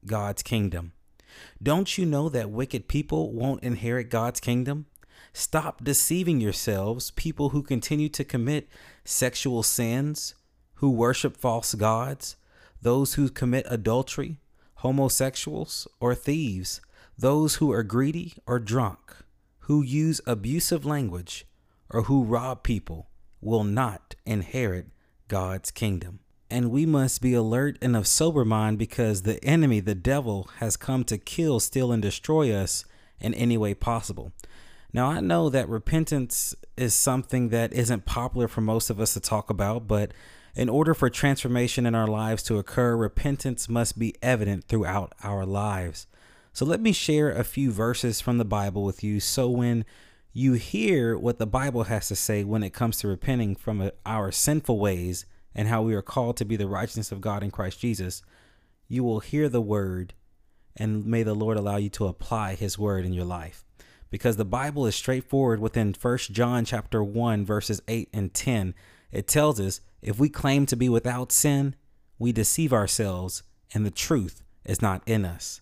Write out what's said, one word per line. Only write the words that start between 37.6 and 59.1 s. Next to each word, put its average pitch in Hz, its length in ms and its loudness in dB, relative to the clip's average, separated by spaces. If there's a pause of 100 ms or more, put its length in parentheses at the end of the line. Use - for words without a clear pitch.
isn't 120 320 0
popular 123 420 0
for - 140 -2
most 110 280 2
of 101 120 -2
us 92 120 2
to - 60 -4
talk - 300 -2
about, 107 360 0
but 104 280 0 (420)
in 127 140 2
order 151 240 6
for 135 160 4
transformation 123 760 2
in 117 80 4
our 113 140 2
lives 110 360 -2
to 110 140 0
occur, 120 380 2
repentance 123 720 0
must 117 320 0
be 113 240 -2
evident 107 400 2
throughout 98 580 -2
our 101 240 -4
lives. 98 600 -4 (460)
So - 120 -2
let 170 140 2
me 220 140 4
share 151 360 2
a 120 140 0
few 139 260 0
verses 113 520 0
from 120 160 2
the 117 80 2
Bible 101 380 -2
with 98 200 -2
you, 104 160 0
so 123 300 0
when 120 340 2 (480)
you 127 220 2
hear 139 680 2
what 120 180 0
the 113 80 0
Bible 123 380 0
has 107 240 -2
to 98 80 -2
say 104 300 0
when 107 180 0
it 95 100 -4
comes 117 240 0
to 104 120 -2
repenting 104 460 0
from, 107 260 -4
uh, 95 80 0 (160)
our 107 260 -2
sinful 147 480 2
ways 92 460 0 (280)
and 107 140 0
how 113 160 2
we 113 100 2
are 98 80 0
called 120 360 -2
to 113 80 -2
be 110 100 -2
the 101 100 0
righteousness 101 460 -4
of 98 100 -10
God 101 220 -2
in 98 80 -4
Christ 95 300 -6
Jesus, 95 420 -4 (640)
you 123 160 -2
will 113 160 0